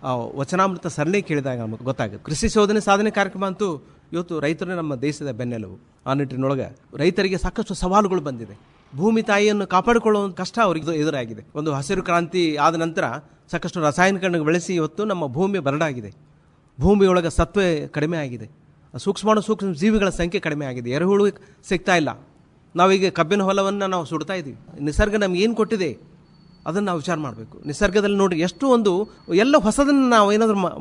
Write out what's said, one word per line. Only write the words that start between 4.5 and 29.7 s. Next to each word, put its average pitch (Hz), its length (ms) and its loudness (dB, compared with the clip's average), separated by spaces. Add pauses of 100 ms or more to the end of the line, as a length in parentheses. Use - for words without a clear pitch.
ನಮ್ಮ 156 200 -6
ದೇಶದ 143 360 -6
ಬೆನ್ನೆಲುಬು. 113 480 -8 (280)
ಆ 131 60 0
ನಿಟ್ಟಿನೊಳಗೆ 131 640 -4 (200)
ರೈತರಿಗೆ 185 400 0
ಸಾಕಷ್ಟು 190 360 -4
ಸವಾಲುಗಳು 185 480 0
ಬಂದಿದೆ. 113 380 -10 (360)
ಭೂಮಿ 220 260 2
ತಾಯಿಯನ್ನು 208 460 2
ಕಾಪಾಡಿಕೊಳ್ಳುವ 214 560 2
ಒಂದು 190 120 -6
ಕಷ್ಟ 185 280 -6
ಅವ್ರಿಗೆ 160 360 0
ಎದುರಾಗಿದೆ. 123 440 -2 (120)
ಒಂದು 147 180 -2
ಹಸಿರು 175 300 -2
ಕ್ರಾಂತಿ 170 520 0
ಆದ 156 200 4
ನಂತರ 165 280 -2 (480)
ಸಾಕಷ್ಟು 175 280 -4
ರಾಸಾಯನಿಕಗಳನ್ನು 175 640 2
ಬೆಳೆಸಿ 175 320 0
ಇವತ್ತು 160 300 -2
ನಮ್ಮ 175 220 -2
ಭೂಮಿ 185 320 -2
ಬರಡಾಗಿದೆ. 139 540 -4 (680)
ಭೂಮಿಯೊಳಗೆ 180 500 4
ಸತ್ವ 175 320 0 (300)
ಕಡಿಮೆ 160 260 -2
ಆಗಿದೆ, 120 320 -8 (480)
ಸೂಕ್ಷ್ಮಾಣು 202 440 0
ಸೂಕ್ಷ್ಮ 196 320 -2
ಜೀವಿಗಳ 202 360 2
ಸಂಖ್ಯೆ 170 300 -2
ಕಡಿಮೆ 147 260 -4
ಆಗಿದೆ, 123 240 -8
ಎರೆಹುಳು 190 380 2 (400)
ಸಿಗ್ತಾ 190 280 0
ಇಲ್ಲ. 151 140 2 (680)
ನಾವೀಗ 190 340 4
ಕಬ್ಬಿನ 165 320 0
ಹೊಲವನ್ನು 196 460 0
ನಾವು 180 180 -4
ಸುಡ್ತಾ 156 280 -6
ಇದ್ದೀವಿ. 139 500 -12
ನಿಸರ್ಗ 202 320 0
ನಮ್ಗೆ 185 260 2
ಏನು 226 140 2
ಕೊಟ್ಟಿದೆ 196 420 -2 (680)
ಅದನ್ನು 202 200 -2
ನಾವು 175 120 -2
ವಿಚಾರ 160 200 -4
ಮಾಡಬೇಕು. 113 480 -10
ನಿಸರ್ಗದಲ್ಲಿ 202 520 0
ನೋಡ್ರಿ 185 220 2
ಎಷ್ಟು 180 280 -2
ಒಂದು 214 420 2 (260)
ಎಲ್ಲ 262 220 4
ಹೊಸದನ್ನು 269 520 4